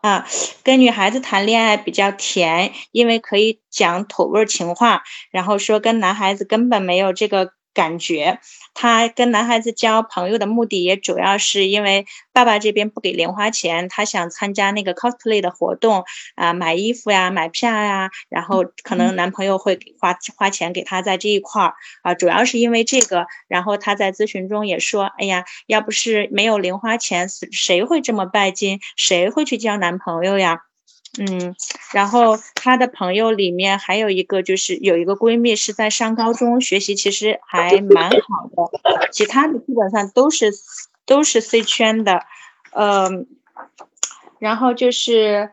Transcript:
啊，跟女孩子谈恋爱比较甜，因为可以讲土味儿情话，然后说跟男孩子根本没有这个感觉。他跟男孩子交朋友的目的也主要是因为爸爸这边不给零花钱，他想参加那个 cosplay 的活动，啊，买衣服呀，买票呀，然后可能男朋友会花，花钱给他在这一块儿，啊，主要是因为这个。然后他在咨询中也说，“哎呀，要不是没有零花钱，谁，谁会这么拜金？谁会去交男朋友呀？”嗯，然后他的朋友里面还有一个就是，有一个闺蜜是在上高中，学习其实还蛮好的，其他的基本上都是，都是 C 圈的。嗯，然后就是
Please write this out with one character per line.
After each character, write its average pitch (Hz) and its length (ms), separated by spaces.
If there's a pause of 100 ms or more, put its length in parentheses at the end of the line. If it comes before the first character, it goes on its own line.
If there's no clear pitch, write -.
啊， 202 220 (380)
跟 262 180
女 254 80
孩 208 220
子 254 80
谈 202 260
恋 226 160
爱 214 160
比 214 140
较 196 220
甜， 180 600 (200)
因 233 160
为 226 100
可 214 200
以 220 300
讲 185 380
土 156 220
味 202 140
儿 - 20
情 175 320
话， 220 260 (300)
然 185 100
后 202 160
说 214 220
跟 226 180
男 196 160
孩 202 220
子 202 80
根 226 240
本 220 120
没 180 160
有 190 160
这 208 140
个 190 240 (240)
感 170 240
觉。 156 400 (420)
他 233 280
跟 240 240
男 214 120
孩 233 140
子 226 140
交 220 320
朋 185 260
友 220 80
的 196 80
目 233 180
的 190 200
也 185 120
主 - 220
要 196 180
是 202 300
因 202 160
为 196 240 (260)
爸 247 120
爸 214 160
这 214 100
边 208 200
不 - 100
给 185 100
零 170 220
花 208 180
钱， 170 380
他 208 160
想 175 260
参 202 240
加 196 160
那 202 140
个 185 100
cosplay 226 460
的 180 100
活 - 240
动， 202 300 (320)
啊， 170 160
买 175 220
衣 208 180
服 240 180
呀， 185 180
买 170 200
票 240 200
呀， 202 400 (200)
然 170 160
后 185 200 (200)
可 - 100
能 185 220
男 180 160
朋 190 140
友 190 120
会 185 220 (180)
花， 180 180 (200)
花 202 120
钱 180 240
给 180 120
他 185 180
在 185 160
这 208 100
一 202 120
块 202 240
儿， - 100 (280)
啊， 180 120
主 175 140
要 190 160
是 247 160
因 233 100
为 233 140
这 254 160
个。 175 260 (220)
然 180 160
后 208 120
他 202 200
在 196 160
咨 214 160
询 185 200
中 214 160
也 190 140
说 196 280 (120)
，“哎 196 80
呀， 180 180 (220)
要 214 140
不 214 100
是 208 400
没 202 140
有 220 120
零 185 220
花 226 180
钱， 185 320
谁， - 220
谁 - 320
会 311 180
这 - 120
么 190 140
拜 196 260
金？ 196 260 (180)
谁 180 320
会 302 160
去 247 140
交 214 180
男 180 220
朋 170 260
友 196 140
呀？” 170 220 (580)
嗯， 185 380 (360)
然 202 140
后 220 320 (160)
他 254 220
的 247 100
朋 185 280
友 226 180
里 196 180
面 196 280
还 190 180
有 214 120
一 190 140
个 190 200
就 190 140
是， 185 200
有 185 200
一 170 80
个 196 120
闺 226 240
蜜 233 160
是 - 160
在 214 180
上 220 240
高 233 180
中， 240 280
学 202 180
习 202 160
其 196 160
实 208 340
还 180 360
蛮 196 280
好 - 100 (360)
的， - 560
其 208 160
他 277 220
的 240 100
基 247 160
本 202 160
上 202 200
都 277 200
是， 214 220 (540)
都 285 180
是 240 160
C 226 220
圈 220 420
的。 185 200 (480)
嗯， 196 540 (1120)
然 214 200
后 247 160
就 247 180
是 214 600